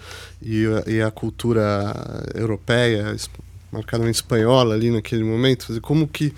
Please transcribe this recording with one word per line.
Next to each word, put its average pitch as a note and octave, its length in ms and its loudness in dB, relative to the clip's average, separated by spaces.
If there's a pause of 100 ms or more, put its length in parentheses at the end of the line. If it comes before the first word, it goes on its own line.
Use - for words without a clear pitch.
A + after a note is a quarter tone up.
(400)
e A2 260 0
a, G#2+ 240 0
e A2 120 2
a A2 80 0
cultura G#2+ 840 0 (400)
europeia, A2 800 0
es-, - 140 -8 (420)
marcadamente A2+ 460 -2
espanhola A#2 580 4
ali A#2 160 2
naquele A2+ 320 -2
momento, A#2+ 440 0
quer A2+ 80 -8
dizer, A2+ 80 -6
como D3+ 260 0
que D3+ 300 -4